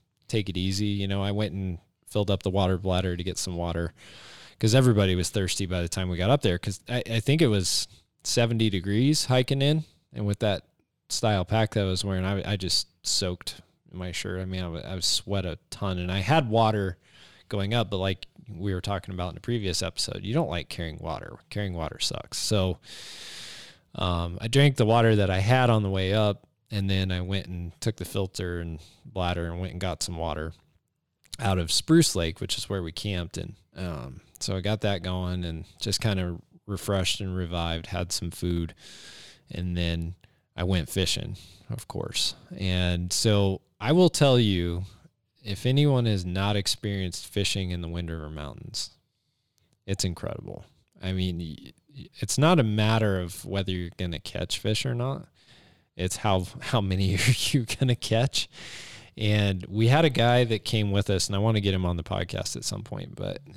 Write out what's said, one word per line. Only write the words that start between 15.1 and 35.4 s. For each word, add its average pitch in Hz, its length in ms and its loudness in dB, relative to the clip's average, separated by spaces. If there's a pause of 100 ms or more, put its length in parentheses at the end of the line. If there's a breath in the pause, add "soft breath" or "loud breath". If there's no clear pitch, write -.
a 87 140 -6 (120)
ton, 95 280 -4
and 90 120 -4
I 95 80 0
had 123 320 2
water 107 460 2 (520 soft breath)
going 101 260 -2
up, 117 160 0
but 98 80 -2
like 95 280 -2 (220)
we 95 260 -6
were 90 60 -4
talking 98 340 -6
about 90 160 -4
in - 60 -14
the 85 40 -14
previous 104 420 -2
episode, 95 420 -6
you 104 100 -4
don't 156 160 0
like 85 180 -4
carrying 80 300 -8
water. - 400 -8 (120)
Carrying 101 220 -4
water 82 280 -6
sucks. - 380 -6
So, 92 400 0 (1160 loud breath)
um, 87 460 -2
I 113 80 -6
drank 139 280 6
the 117 100 4
water 113 300 6
that 98 140 4
I 92 100 2
had 123 300 6
on 110 120 4
the 98 80 0
way 95 220 0
up, 104 340 2 (240)
and 98 180 0
then 95 220 2
I 90 100 -2
went 95 260 -4
and 87 340 -8
took 107 160 -2
the 90 80 -8
filter 92 560 -4
and 82 180 -6 (260 soft breath)
bladder 87 420 -2
and 85 140 -6
went 90 120 -6
and 87 80 -8
got 90 220 -4
some 90 140 -6
water 80 360 -4 (880)
out 98 200 2
of 85 140 -2
Spruce - 420 4
Lake, 82 260 -2
which - 160 -4
is - 120 -10
where 95 140 -4
we 82 100 -8
camped. 90 460 -6
And, 87 160 -10 (220)
um, 67 440 -10 (180)
so 98 180 -4
I 92 40 -2
got 101 220 0
that 101 200 0
going 90 420 -2